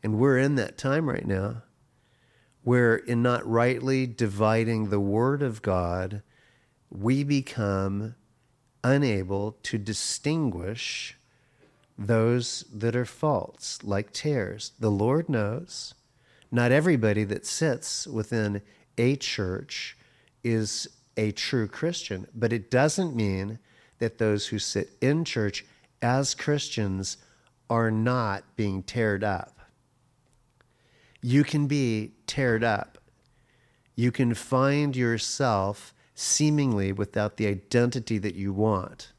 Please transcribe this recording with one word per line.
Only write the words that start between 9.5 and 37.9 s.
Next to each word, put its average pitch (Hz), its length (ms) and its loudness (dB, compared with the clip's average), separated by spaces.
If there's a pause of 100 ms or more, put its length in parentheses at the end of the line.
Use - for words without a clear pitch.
to - 140 -4
distinguish 107 1400 -4 (800)
those 117 760 0
that 113 220 -2
are 123 100 0
false, - 800 -4
like 101 280 -2
tares. 107 680 -4
The 113 100 2
Lord 123 400 2
knows 120 640 -4 (580)
not 120 200 4
everybody 123 540 4
that 101 200 -6
sits - 640 -2
within 107 560 -2 (340)
a 127 180 4
church - 840 -6 (460)
is 113 440 -2 (280)
a 107 160 0
true 110 360 -2
Christian, 107 680 -6
but 113 180 0
it 110 200 -4
doesn't 151 440 2
mean 101 440 -2 (400)
that 113 180 -2
those 107 300 2
who 110 100 -4
sit - 420 -4
in 151 260 2
church 104 380 -2 (380)
as 131 320 2
Christians 104 840 -2 (520)
are 113 220 2
not 110 640 0
being 98 260 -2
tared 104 420 0
up. 98 360 -4 (1600)
You 131 220 6
can 147 240 0
be 117 460 0 (120)
tared 120 380 2
up. 110 340 0 (960)
You 117 160 2
can 120 220 2
find 139 600 0
yourself 113 1000 0 (220)
seemingly 135 760 2
without 104 460 -2
the 110 80 0
identity 117 720 0